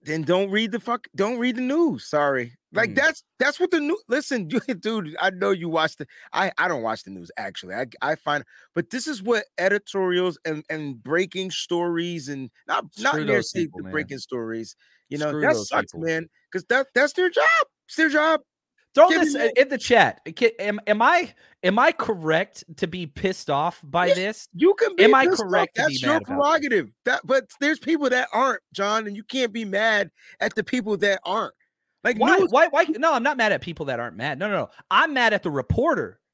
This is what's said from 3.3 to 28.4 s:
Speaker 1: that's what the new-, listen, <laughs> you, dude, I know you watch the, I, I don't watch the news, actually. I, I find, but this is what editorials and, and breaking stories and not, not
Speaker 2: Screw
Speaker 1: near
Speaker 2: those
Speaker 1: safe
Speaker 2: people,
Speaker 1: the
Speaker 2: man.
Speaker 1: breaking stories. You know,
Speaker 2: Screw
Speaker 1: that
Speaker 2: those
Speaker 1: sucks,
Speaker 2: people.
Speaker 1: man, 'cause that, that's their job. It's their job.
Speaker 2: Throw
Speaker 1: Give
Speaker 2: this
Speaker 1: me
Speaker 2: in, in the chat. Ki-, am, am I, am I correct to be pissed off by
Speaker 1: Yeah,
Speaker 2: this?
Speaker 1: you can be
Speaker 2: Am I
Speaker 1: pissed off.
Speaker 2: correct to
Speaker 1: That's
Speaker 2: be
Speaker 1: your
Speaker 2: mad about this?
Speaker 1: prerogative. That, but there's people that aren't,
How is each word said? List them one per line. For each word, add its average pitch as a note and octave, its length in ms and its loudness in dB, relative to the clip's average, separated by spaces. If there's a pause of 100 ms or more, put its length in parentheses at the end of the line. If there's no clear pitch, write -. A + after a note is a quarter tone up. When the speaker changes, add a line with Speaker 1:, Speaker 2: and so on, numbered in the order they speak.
Speaker 1:
that's C#4+ 200 0
what F4+ 120 0
the E4 100 2
new-, D4+ 280 -4
listen, A#3 420 -2
<laughs> A#3+ 180 -2
you, B3+ 60 -2
dude, F3+ 440 -6
I F#3 120 0
know F#3+ 220 -2
you E3+ 180 -4
watch D#3+ 260 0
the, C#3 100 -12 (260)
I, F#3 260 -2
I E3+ 100 0
don't C#3+ 140 -4
watch A2 220 -4
the F#2+ 60 -18
news, F2 280 -16
actually. G2 360 -12
I, B2 120 -6 (160)
I D3 140 -2
find, D3 280 -4 (300)
but E3+ 160 -4
this B3 160 -8
is B3+ 160 -8
what A3 220 0 (120)
editorials F#3 880 0
and, D#3 240 -6
and C#3+ 340 -8
breaking F3+ 500 -2
stories E3+ 760 -4
and C3+ 220 -10 (160)
not, - 180 -2 (140)
not B3+ 160 0
Speaker 2:
Screw - 100 -2
Speaker 1:
near - 120 2
Speaker 2:
those - 160 -2
Speaker 1:
safe F#3 100 -2
Speaker 2:
people, E3+ 160 -6
Speaker 1:
the - 60 -12
Speaker 2:
man. - 80 -12
Speaker 1:
breaking C#3 260 -6
stories. A2+ 580 -10 (320)
You C#3+ 100 -8
know, D3+ 100 -2
Speaker 2:
Screw D3+ 140 -4
Speaker 1:
that C#4 120 4
Speaker 2:
those G#3+ 140 -4
Speaker 1:
sucks, - 240 -4
Speaker 2:
people. E3 140 -10
Speaker 1:
man, E3 220 -4 (240)
'cause F3+ 160 -8
that, C4 260 0
that's C#4 200 2
their F4+ 160 2
job. C5+ 140 2 (420)
It's - 100 -12
their D#4+ 140 2
job. D4+ 300 2 (540)
Speaker 2:
Throw D#4+ 140 10
Speaker 1:
Give E4+ 140 4
Speaker 2:
this D4+ 120 0
Speaker 1:
me C#4+ 120 -2
Speaker 2:
in, A3+ 100 2
in C#4 140 6
the C4+ 80 -4
chat. G3 420 4 (160)
Ki-, A3+ 240 2
am, G#3 260 -4
am G#3+ 160 2
I, E4+ 320 2 (300)
am G3 160 4
I C#4 100 6
correct E3+ 720 -2 (140)
to F#3+ 100 -2
be E3+ 220 -8
pissed - 420 -4
off D3+ 320 -2
by E3 240 0
Speaker 1:
Yeah, F#3 80 4
Speaker 2:
this? F#3+ 400 -4
Speaker 1:
you D#4 200 6
can G#4 200 0
be F4 100 6
Speaker 2:
Am G#4+ 120 8
I C4 100 6
Speaker 1:
pissed F4+ 160 2
off. G3 60 -4
Speaker 2:
correct - 260 0
to A3+ 80 -2
Speaker 1:
That's C#4 180 0
Speaker 2:
be C3 60 -2
Speaker 1:
your C#4+ 80 2
Speaker 2:
mad D#4+ 80 0
about - 60 -14
this? C4+ 80 -6
Speaker 1:
prerogative. C#4+ 540 0 (140)
That, - 200 0
but B3+ 240 0 (120)
there's D4 200 0
people C#4+ 300 0
that B3+ 220 0
aren't, B3+ 280 0 (120)